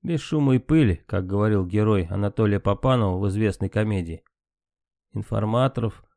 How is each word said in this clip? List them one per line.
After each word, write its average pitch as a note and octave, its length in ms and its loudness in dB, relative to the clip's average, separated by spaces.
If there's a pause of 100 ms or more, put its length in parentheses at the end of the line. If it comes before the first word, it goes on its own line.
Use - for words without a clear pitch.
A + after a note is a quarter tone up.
Без E3 200 -4
шума C#3 340 2
и B2 40 2
пыли, C3 460 2
как F#2+ 220 -4
говорил G2+ 400 2
герой G#2 380 2
Анатолия G2+ 540 0
Папанова G2+ 600 0
в G2+ 100 -2
известной G2+ 400 -2
комедии. G2 540 -4 (920)
Информаторов, A2+ 880 -2 (140)